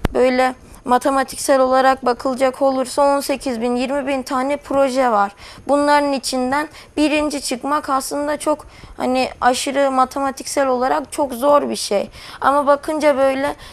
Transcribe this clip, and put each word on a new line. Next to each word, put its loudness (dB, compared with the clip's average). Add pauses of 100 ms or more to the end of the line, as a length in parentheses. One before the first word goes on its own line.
(140)
böyle 2 (300)
matematiksel 0
olarak 4
bakılacak -2
olursa 0 (140)
on -2
sekiz -4
bin, -2
yirmi -4
bin -2
tane -2
proje 0
var. 2 (360)
Bunların 4
içinden -2 (280)
birinci 0
çıkmak -4
aslında -2
çok -4 (300)
hani 0 (120)
aşırı 0
matematiksel -2
olarak -2
çok -2
zor 2
bir -4
şey. -4 (320)
Ama 2
bakınca 2
böyle 0 (180)